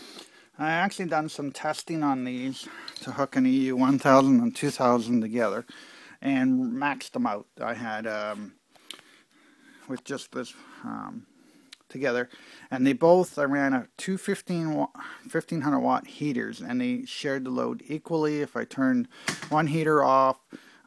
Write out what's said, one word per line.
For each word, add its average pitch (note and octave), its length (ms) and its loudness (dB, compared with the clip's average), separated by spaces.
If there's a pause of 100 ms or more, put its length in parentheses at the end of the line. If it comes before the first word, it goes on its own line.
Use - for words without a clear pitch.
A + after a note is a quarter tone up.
(580)
I D#3 140 -2
actually F#3 360 -2
done D#3 200 0
some D3 240 -8
testing D#3 520 -6
on C3+ 200 0
these B2+ 460 -8 (320)
to C3 100 -10
hook C3+ 240 -4
an C3 100 4
E C3 200 4
U C3 100 0
one C3 240 4
thousand C3+ 400 8
and A#2 160 0
two D3 160 -2
thousand A#2+ 480 2
together A2 460 -2 (560)
and C3 500 0
maxed C3+ 400 -4
them B2 160 -2
out. G#2 200 -6 (140)
I A#2 120 -4
had, A2+ 340 -8
um, G#2 460 -8 (1400)
with B2+ 160 -10
just - 260 -10
this, B2+ 220 -10 (320)
um, - 400 -12 (640)
together, B2 420 -2 (420)
and C3 140 0
they C3+ 80 6
both, E3+ 440 6
I D3 60 0
ran C#3 300 2
a B2 220 -2
two F#3+ 220 -6
fifteen E3+ 560 -4
wa-, D3 140 -2 (420)
fifteen E3 320 -4
hundred C#3+ 180 0
watt B2+ 280 0
heaters, A#2+ 520 -4
and B2 220 -4
they B2 240 -4
shared C3+ 400 -6
the C3 60 -6
load A#2+ 360 -4
equally. D3+ 540 -2
If B2+ 160 -6
I A#2 80 -4
turned B2+ 420 0 (420)
one D#3 180 2
heater D3+ 360 4
off, C3 360 6 (480)